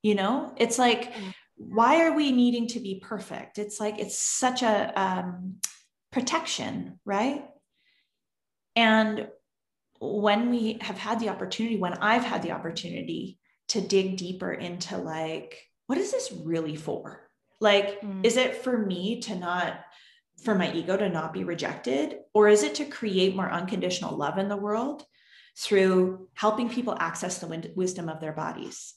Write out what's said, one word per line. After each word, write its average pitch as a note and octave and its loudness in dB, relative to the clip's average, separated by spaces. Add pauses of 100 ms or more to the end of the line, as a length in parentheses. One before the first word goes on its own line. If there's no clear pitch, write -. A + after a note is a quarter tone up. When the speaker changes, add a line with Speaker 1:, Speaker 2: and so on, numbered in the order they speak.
Speaker 1:
You G#3+ 4
know, A3+ 0
it's A#3 2
like, A#3+ 4
Speaker 2:
Mm. F#3+ -10 (240)
Speaker 1:
why A#3+ 4
are D#4+ 4
we D4 2
needing A#3+ 4
to A#3 -6
be F#3+ -6
perfect? - -10
It's G#3 -8
like, G#3+ -4
it's - -6
such B3 0
a, G#3+ 2
um, F3+ -4 (500)
protection, - -4
right? A3+ 0 (1300)
And A3 4 (720)
when G#3 2
we A3 0
have F#3+ -8
had A3 -4
the A3 -2
opportunity, G3 -4
when F3+ -2
I've A#3 2
had - -4
the D#3+ -4
opportunity E3+ -8 (300)
to G#3 0
dig F#3+ 2
deeper F#3 -6
into, F3+ -8
like, D#3+ -6 (360)
what C4+ 0
is G4 -2
this - -4
really D#3+ -4
for? - -8 (320)
Like, G3+ 4
Speaker 2:
Mm. G3 -4
Speaker 1:
is A#3 6
it B3+ 2
for B3 -2
me G3+ -2
to G#3 -8
not, F3 -4 (580)
for A3 2
my F3 2
ego E3+ 0
to G3+ 0
not D#3+ -4
be F#3 -4
rejected? F3 -4 (140)
Or G#3 10
is G#3 10
it D4+ 0
to C#4+ -4
create F#3+ 0
more F#3+ -2
unconditional F3+ -2
love D3+ -2
in G3 -2
the G3+ -2
world A3 -4 (540)
through F#3 4
helping A3 2
people A#3+ -2
access E3 -4
the E3+ -10
win-, E3 -8
wisdom F3+ -2
of D#3 -8
their D#3 -6
bodies? - -8